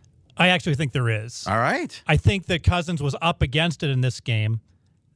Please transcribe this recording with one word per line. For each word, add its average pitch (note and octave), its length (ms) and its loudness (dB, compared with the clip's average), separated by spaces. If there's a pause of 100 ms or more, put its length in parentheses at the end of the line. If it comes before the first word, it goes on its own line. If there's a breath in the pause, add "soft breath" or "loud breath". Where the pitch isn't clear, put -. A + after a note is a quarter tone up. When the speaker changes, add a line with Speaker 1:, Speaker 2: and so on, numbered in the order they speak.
(360 soft breath)
Speaker 1:
I F3+ 140 4
actually F3 260 0
think C3 160 -2
there B2 180 0
is. A2 380 -6
Speaker 2:
All G#2+ 120 2
right. A3 460 -2
Speaker 1:
I D3+ 120 4
think G3 300 2
that F3 160 -2
Cousins F3 380 0
was C#3 200 -2
up E3+ 200 0
against D3+ 420 0
it D3 80 0
in B2+ 100 0
this B2+ 180 -2
game. A2 400 0 (560)